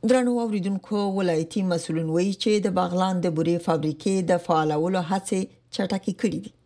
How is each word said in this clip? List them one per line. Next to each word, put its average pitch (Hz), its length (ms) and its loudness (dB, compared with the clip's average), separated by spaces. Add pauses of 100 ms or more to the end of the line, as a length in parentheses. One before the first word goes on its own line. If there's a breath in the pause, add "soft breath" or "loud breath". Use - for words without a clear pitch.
درنو 247 320 4
اوریدونکو، 202 580 -2 (160)
ولایتي 175 540 0
مسؤلین 165 400 -2
وایي 175 240 2
چې 208 320 0
د 196 120 0
بغلان 185 460 0
د 175 140 0
بورې 170 280 0
فابریکې 156 500 0 (140)
د 175 160 4
فعالولو 160 640 2
هڅې 190 320 -2 (340 soft breath)
چټکې 190 460 -2
کړې 175 240 0
دي. - 60 -16 (140)